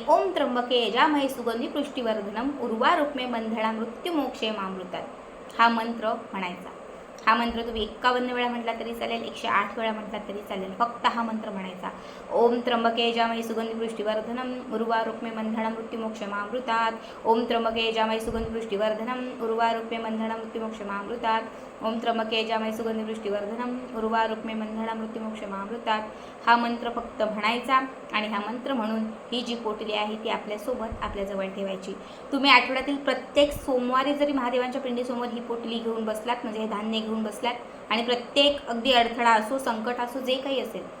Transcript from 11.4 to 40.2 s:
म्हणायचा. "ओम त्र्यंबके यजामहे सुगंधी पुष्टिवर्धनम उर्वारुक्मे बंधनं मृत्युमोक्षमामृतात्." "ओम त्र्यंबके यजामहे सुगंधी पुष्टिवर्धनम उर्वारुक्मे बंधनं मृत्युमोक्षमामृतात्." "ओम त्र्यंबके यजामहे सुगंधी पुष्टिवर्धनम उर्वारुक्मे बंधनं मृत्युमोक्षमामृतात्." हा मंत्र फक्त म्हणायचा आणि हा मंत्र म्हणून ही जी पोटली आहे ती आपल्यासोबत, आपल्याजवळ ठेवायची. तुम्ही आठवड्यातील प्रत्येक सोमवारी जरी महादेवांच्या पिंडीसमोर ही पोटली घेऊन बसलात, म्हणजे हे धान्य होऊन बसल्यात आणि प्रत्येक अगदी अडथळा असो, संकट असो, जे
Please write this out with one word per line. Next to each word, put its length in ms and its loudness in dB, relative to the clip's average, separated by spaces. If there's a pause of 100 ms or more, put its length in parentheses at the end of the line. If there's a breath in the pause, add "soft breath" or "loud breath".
म्हणायचा. 400 -6 (420 loud breath)
"ओम 280 6
त्र्यंबके 500 4
यजामहे 340 2
सुगंधी 300 -2
पुष्टिवर्धनम 1000 -2
उर्वारुक्मे 560 0
बंधनं 420 -2
मृत्युमोक्षमामृतात्." 1600 -2
"ओम 160 6
त्र्यंबके 460 2
यजामहे 300 2
सुगंधी 340 -2
पुष्टिवर्धनम 920 -2
उर्वारुक्मे 540 2
बंधनं 380 -2
मृत्युमोक्षमामृतात्." 1080 -2 (420 loud breath)
"ओम 140 0
त्र्यंबके 400 2
यजामहे 340 2
सुगंधी 400 -2
पुष्टिवर्धनम 840 -4
उर्वारुक्मे 560 0
बंधनं 440 -4
मृत्युमोक्षमामृतात्." 1120 -4 (360 loud breath)
हा 100 10
मंत्र 340 2
फक्त 340 -2
म्हणायचा 600 2 (280)
आणि 140 0
हा 120 -2
मंत्र 340 -4
म्हणून 300 0 (280)
ही 100 -2
जी 140 -4
पोटली 380 -4
आहे 220 0
ती 140 -4
आपल्यासोबत, 580 -4 (140)
आपल्याजवळ 460 -4
ठेवायची. 460 -6 (380 loud breath)
तुम्ही 200 6
आठवड्यातील 440 6
प्रत्येक 560 4
सोमवारी 600 2
जरी 180 4
महादेवांच्या 500 0
पिंडीसमोर 460 -2
ही 120 -4
पोटली 400 -4
घेऊन 260 -2
बसलात, 380 0
म्हणजे 180 -4
हे 60 0
धान्य 320 0 (100)
होऊन 140 0
बसल्यात 300 -2 (360 loud breath)
आणि 140 2
प्रत्येक 640 4
अगदी 240 2
अडथळा 400 6
असो, 260 4
संकट 420 -2
असो, 200 -2
जे 160 0